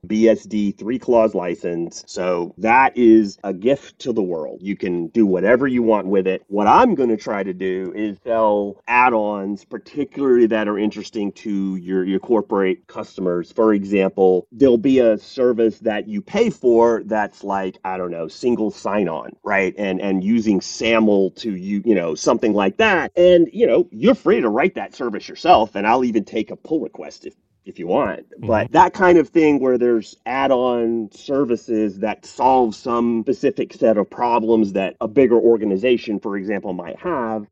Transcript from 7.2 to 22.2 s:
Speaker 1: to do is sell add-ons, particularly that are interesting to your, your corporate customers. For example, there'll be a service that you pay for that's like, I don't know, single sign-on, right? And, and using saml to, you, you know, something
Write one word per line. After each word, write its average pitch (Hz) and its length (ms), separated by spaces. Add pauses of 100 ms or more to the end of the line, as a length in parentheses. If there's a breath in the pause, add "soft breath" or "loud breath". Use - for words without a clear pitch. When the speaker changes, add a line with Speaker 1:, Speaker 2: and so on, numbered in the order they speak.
Speaker 1:
to 98 100
do 92 420
is 104 300
sell 104 640
add-ons, 104 760
particularly 127 800
that 107 220
are 104 100
interesting 104 540
to 98 440
your, 92 280
your 95 140
corporate 98 680
customers. 90 680
For 110 220
example, 95 760
there'll 120 280
be 131 220
a 113 180
service 117 640
that 107 280
you 104 140
pay 233 260
for 117 560
that's 104 400
like, 98 400
I 92 140
don't 90 120
know, 82 160
single 110 440
sign-on, 87 640 (120)
right? 98 320
And, 95 240
and 95 240
using 107 360
saml 107 760
to, 107 180
you, 98 300
you 113 100
know, 82 200
something 117 400